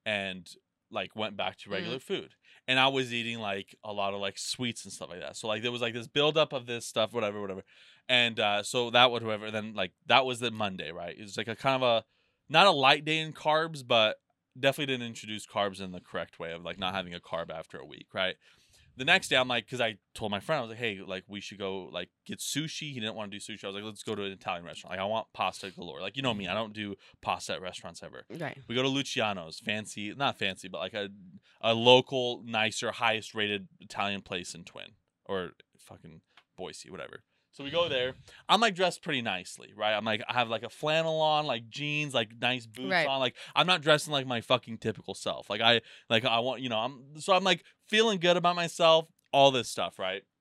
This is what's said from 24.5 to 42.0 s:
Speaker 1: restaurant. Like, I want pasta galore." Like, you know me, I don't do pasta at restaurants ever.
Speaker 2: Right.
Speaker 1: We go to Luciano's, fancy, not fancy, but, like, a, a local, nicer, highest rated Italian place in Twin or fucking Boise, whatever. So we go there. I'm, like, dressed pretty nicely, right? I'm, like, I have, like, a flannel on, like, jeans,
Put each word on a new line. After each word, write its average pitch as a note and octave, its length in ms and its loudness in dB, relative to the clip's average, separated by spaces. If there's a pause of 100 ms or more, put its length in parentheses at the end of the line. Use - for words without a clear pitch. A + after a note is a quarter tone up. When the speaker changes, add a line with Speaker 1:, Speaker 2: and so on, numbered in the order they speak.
Speaker 1:
restaurant. D#2+ 260 -14
Like, F#2 80 -6
I F#2+ 60 -2
want A2 280 -4
pasta F#2+ 380 -4
galore." D2+ 280 -14
Like, F#2+ 160 -8
you C3+ 60 -8
know B2 140 0
me, G2 120 -6
I F2+ 60 -2
don't G#2+ 200 -4
do G#2 220 -8 (240)
pasta F#2+ 340 -4
at D#2+ 80 -8
restaurants F2+ 420 -12
ever. C#2 260 -16
Speaker 2:
Right. D3 260 -10 (120)
Speaker 1:
We A#2 80 -4
go B2+ 80 2
to C3+ 40 2
Luciano's, G#2+ 720 -2
fancy, G#2+ 540 -6
not C3 240 -2
fancy, F#2+ 300 -4
but, F#2 120 -10
like, F#2+ 140 -6
a, G2+ 160 -4 (520)
a A2+ 120 4
local, B2 720 6
nicer, A2 460 0
highest A2 420 -2
rated G#2 340 -2 (120)
Italian G2+ 420 -4
place F2+ 320 -8
in E2+ 100 -16
Twin - 300 -18 (320)
or F#2 280 -6 (260)
fucking E2 420 -20 (340)
Boise, D#2 360 -12
whatever. D#2+ 320 -14 (320)
So C#3+ 80 -14
we C#3 60 -10
go E3+ 180 0
there. C3 280 -2 (340)
I'm, F#3+ 120 6
like, A3+ 120 4
dressed F3 300 0
pretty C#3+ 180 -2
nicely, G#2+ 540 -6
right? G#2+ 180 2
I'm, G#2+ 120 0
like, G#2+ 220 0
I A2+ 60 -4
have, A#2+ 160 2
like, A2+ 140 -4
a A2+ 80 -8
flannel D#3 500 0
on, D3+ 240 2
like, A#2 240 -4
jeans, D3 420 -4